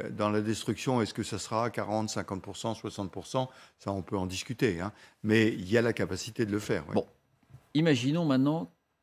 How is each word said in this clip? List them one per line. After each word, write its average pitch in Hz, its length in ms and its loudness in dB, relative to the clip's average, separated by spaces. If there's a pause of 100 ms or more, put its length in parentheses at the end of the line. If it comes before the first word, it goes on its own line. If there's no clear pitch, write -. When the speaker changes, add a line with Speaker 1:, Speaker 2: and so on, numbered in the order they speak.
(180)
Speaker 1:
dans 104 140 2
la 107 100 2
destruction, 113 600 0
est-ce 98 100 -4
que 120 80 -6
ça 101 160 -6
sera 113 320 -2
quarante, 107 400 -2
cinquante 95 320 -6
pour 98 160 -12
cent, 113 160 -4
soixante 101 380 -8
pour 87 160 -10
cent ? 131 220 -2 (280)
Ça, - 140 -6
on 98 100 -2
peut 101 160 -4
en 92 80 0
discuter, 92 560 -2
hein. 101 100 -4 (300)
Mais 107 280 6
il 92 220 -4
y 117 60 6
a 117 60 6
la 117 100 2
capacité 107 540 -2
de 98 40 -2
le 101 80 0
faire, 85 300 -4
ouais. 101 60 -2
Speaker 2:
Bon, 101 100 2 (680)
imaginons 151 520 4
maintenant 143 460 2 (320)